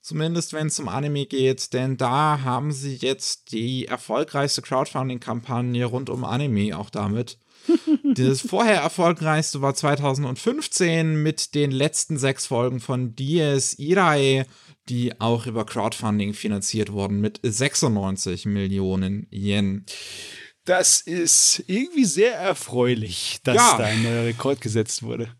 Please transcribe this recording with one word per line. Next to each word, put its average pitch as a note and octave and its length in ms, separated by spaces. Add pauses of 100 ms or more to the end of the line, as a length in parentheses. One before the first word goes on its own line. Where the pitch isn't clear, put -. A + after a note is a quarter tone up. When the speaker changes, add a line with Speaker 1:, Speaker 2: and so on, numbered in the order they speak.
Speaker 1:
Zumindest E3 520
wenn's D#3 280
um C3+ 80
Anime C#3+ 380
geht, C3+ 460
denn C3 240
da C#3 460
haben C3 300
sie C#3 240
jetzt - 560
die A#2+ 340
erfolgreichste C#3 760
Crowdfunding-Kampagne B2 1200
rund B2 240
um B2 160
Anime G#2+ 540
auch G2+ 120
damit. G2+ 480 (280)
Speaker 2:
<laughs> E4 120 (360)
Speaker 1:
Das C3 260
vorher G#3 400
erfolgreichste D#3 800
war C#3 140
zweitausendfünfzehn D#3 1500
mit D3+ 320
den D3 160
letzten C#3 460
sechs C3+ 300
Folgen B2 340
von B2 340
Dies C#3+ 640
Irae, C#3+ 680 (420)
die B2 320
auch A2+ 260
über A2+ 200
Crowdfunding G#2 640
finanziert G#2 600
wurden G2 280
mit G#2+ 220
sechsundneunzig G#2 1040
Millionen G2 840
Yen. G2+ 540 (800)
Speaker 2:
Das F3+ 380
ist E3+ 640
irgendwie C4+ 400
sehr G3 280
erfreulich, B2 1080
dass B2+ 140
Speaker 1:
Ja. A#3 200
Speaker 2:
da A#2+ 80
ein A2 180
neuer A#2 220
Rekord A#2+ 380
gesetzt A2 400
wurde. A#2 260 (120)